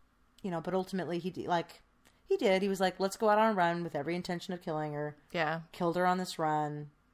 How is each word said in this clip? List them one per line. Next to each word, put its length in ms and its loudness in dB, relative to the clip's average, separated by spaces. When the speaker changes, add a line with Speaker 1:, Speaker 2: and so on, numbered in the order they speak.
Speaker 1:
you 100 -6
know, 100 -2
but 120 -4
ultimately 460 -2
he 100 -4
d-, 180 -8
like, 340 -2
he 100 2
did. 240 4
He 80 2
was 100 -2
like, 200 0
"Let's 180 -2
go 120 2
out 100 6
on 120 6
a 20 0
run 300 2
with 120 -6
every 200 -2
intention 380 -6
of 80 -8
killing 320 -4
her." 220 -4
Speaker 2:
Yeah. 300 0
Speaker 1:
Killed 260 0
her 100 4
on 100 4
this 220 -6
run. 500 0